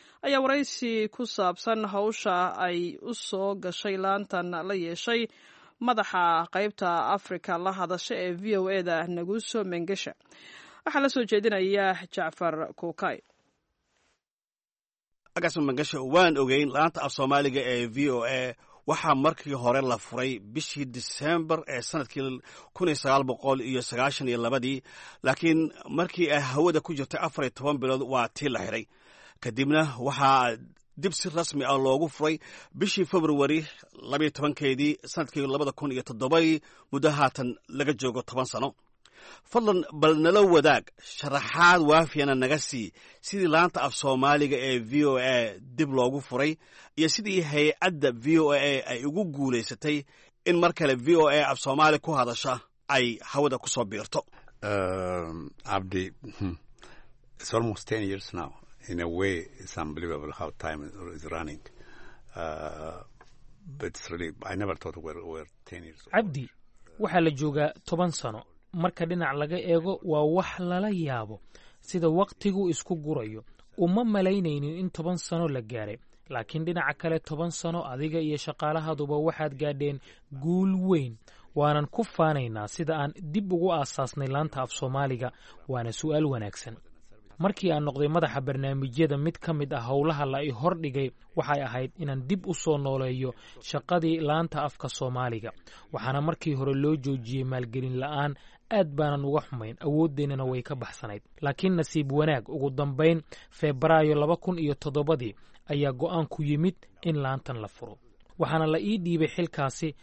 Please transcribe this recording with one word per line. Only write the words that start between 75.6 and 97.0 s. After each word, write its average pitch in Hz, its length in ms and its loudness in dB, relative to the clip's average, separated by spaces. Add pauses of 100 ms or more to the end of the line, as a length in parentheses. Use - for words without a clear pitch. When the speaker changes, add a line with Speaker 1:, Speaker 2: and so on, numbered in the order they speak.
Speaker 4:
gaaray. 107 360 -8 (320)
Laakiin 139 360 -4
dhinaca 165 320 -2
kale, 160 220 -2
toban 160 320 -4
sano 170 340 -4
adiga 151 340 -4
iyo 151 180 -2
shaqaalahaduba 151 800 -2
waxaad 156 420 0
gaadheen 143 400 -2 (320)
guul 175 440 2 (140)
weyn. 131 280 2 (380)
Waanan 147 320 2
ku - 160 -2
faanaynaa 127 640 0
sida 156 300 -4
aan 147 220 -2
dib 185 340 -4
ugu 175 200 2
aasaasnay 135 540 -2
laanta 139 340 -2
af 127 100 -4
Soomaaliga. 131 600 -2 (360)
Waana 120 240 -4
su'aal 156 340 0
wanaagsan. 113 520 -4 (640)
Markii 190 340 0
aan 151 100 2
noqday 143 240 0
madaxa 151 340 2
barnaamijyada, 135 760 0
mid 147 220 -2
ka - 140 -4
mid 143 200 -4
ah 131 100 -4
howlaha 143 420 0
la 135 180 -2
i 151 80 -2
hordhigay 139 600 -2 (240)
waxay 147 280 0
ahayd 127 360 -4
inaan 135 280 -4
dib 185 200 -2
u 180 60 -2
soo 151 240 0
nooleeyo 131 560 -2 (280)
shaqadii 165 600 0
laanta 151 420 0
afka 143 260 -6
Soomaaliga. 123 640 -4 (400)
Waxaana 131 300 -2
markii 160 340 -2
hore 135 180 0
loo 147 220 2
joojiyey 131 480 -4